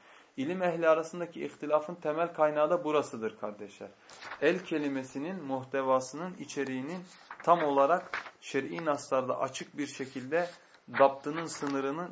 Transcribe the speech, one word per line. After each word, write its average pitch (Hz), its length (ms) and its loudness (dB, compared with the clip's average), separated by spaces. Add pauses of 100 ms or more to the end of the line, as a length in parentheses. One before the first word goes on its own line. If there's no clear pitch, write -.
(380)
İlim 175 260 -2
ehli 165 260 4
arasındaki 160 560 0
ihtilafın 147 500 -2
temel 165 380 -2
kaynağı 151 360 4
da 170 140 2
burasıdır 135 560 0
kardeşler. 104 500 -10 (520)
El 170 180 4
kelimesinin 147 840 -4
muhtevasının, 135 960 0
içeriğinin 139 600 -4 (440)
tam 170 200 6
olarak 143 480 4 (300)
şer'i 165 440 -4
naslarda 131 540 0
açık 135 380 -6
bir 143 100 -2
şekilde 135 600 -4 (500)
daptının, 147 460 4
sınırının 143 680 -4